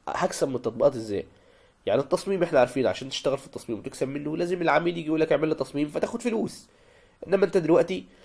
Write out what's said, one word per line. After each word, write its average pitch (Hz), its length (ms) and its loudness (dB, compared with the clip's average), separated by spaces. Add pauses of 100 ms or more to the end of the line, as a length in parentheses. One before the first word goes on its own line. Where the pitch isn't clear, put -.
هكسب - 400 -2
من 135 60 -4
التطبيقات 127 420 0
إزاي؟ 107 300 -4 (600)
يعني 107 140 2
التصميم 180 420 -2
إحنا 156 180 4
عارفين 123 260 2
عشان 104 220 -4
تشتغل 135 300 -2
في - 80 -18
التصميم - 320 -8
وتكسب 131 300 -6
منه 147 280 -6
لازم 175 260 -2
العميل 170 360 2
يجي 156 80 -8
يقول 160 140 2
لك: 156 120 2
"اعمل 151 160 2
لي 156 60 0
تصميم"، 147 340 -2
فتاخد 185 340 -4
فلوس. - 440 -2 (600)
إنما 190 180 2
أنت 196 120 4
دلوقتي، 165 480 4 (200)